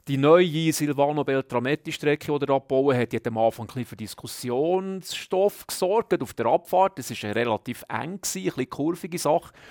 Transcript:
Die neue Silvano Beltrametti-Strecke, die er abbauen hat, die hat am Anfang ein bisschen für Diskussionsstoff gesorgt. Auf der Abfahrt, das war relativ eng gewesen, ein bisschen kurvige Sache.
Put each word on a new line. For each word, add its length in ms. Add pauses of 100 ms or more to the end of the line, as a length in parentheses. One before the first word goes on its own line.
Die 120
neue 540
Silvano 520
Beltrametti-Strecke, 1120
die 80
er 80
abbauen 420
hat, 140
die 60
hat 100
am 120
Anfang 260
ein 20
bisschen 200
für 100
Diskussionsstoff 1700
gesorgt. 560
Auf 120
der 120
Abfahrt, 520
das 120
war 240
relativ 540
eng 320
gewesen, 180
ein 60
bisschen 260
kurvige 480
Sache. 340 (180)